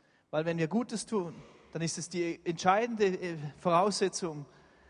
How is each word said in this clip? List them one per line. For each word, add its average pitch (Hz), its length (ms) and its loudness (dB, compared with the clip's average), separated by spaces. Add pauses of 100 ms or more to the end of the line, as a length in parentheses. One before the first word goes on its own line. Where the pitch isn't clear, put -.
(320)
Weil 151 140 -2
wenn 170 120 0
wir 160 100 0
Gutes 226 380 -2
tun, 175 300 -4 (360)
dann 160 120 -4
ist 165 160 -4
es 156 100 -8
die 170 340 -4
entscheidende, 208 600 2
äh, 180 320 -2 (220)
Voraussetzung, 180 880 2 (420)